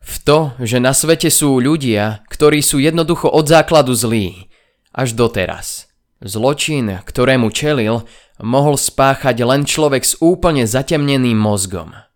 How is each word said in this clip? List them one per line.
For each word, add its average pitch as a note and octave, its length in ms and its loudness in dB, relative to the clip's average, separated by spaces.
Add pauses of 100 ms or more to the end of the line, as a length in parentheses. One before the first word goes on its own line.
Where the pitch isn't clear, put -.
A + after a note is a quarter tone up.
V - 140 -16 (100)
to, D3 140 4 (220)
že B2 200 -2
na B2+ 120 2
svete D#3+ 400 2
sú C#3 280 2
ľudia, A#2 680 -2
ktorí D3+ 360 2
sú C#3 160 0
jednoducho D#3+ 480 0
od D3+ 200 2
základu D3+ 440 4
zlí. A2 560 -2 (480)
Až B2+ 160 -4
doteraz. G2+ 800 -4 (320)
Zločin, B2 640 -2 (160)
ktorému B2 480 0
čelil, A#2 560 -2 (320)
mohol C3+ 400 0
spáchať C3+ 640 0
len C3+ 240 0
človek C#3+ 360 0
s - 200 -4
úplne E3+ 400 2
zatemneným C3 720 0
mozgom. G2 560 -2 (240)